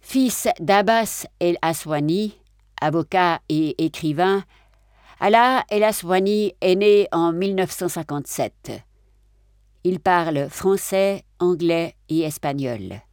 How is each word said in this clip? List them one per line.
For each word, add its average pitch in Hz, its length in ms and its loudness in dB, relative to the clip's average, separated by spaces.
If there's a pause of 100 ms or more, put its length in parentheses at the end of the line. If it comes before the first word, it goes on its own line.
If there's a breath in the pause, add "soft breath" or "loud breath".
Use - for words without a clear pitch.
Fils 254 460 0 (120)
d'Abbas 202 680 2 (120)
El 175 220 2
Aswani, 160 760 -2 (440)
avocat 165 680 0
et 156 360 -2
écrivain, 170 600 -2 (760 soft breath)
Ala 233 480 4
El 208 140 2
Aswani 202 800 0
est 185 140 4
né 202 360 6
en 170 200 0
mille 190 240 -2
neuf 185 160 -2
cent 180 180 -6
cinquante-sept. 143 800 -8 (1120)
Il 180 160 0
parle 160 500 0
français, 196 720 -2 (160)
anglais 170 560 0 (120)
et 160 140 0
espagnol. 127 800 -6 (120)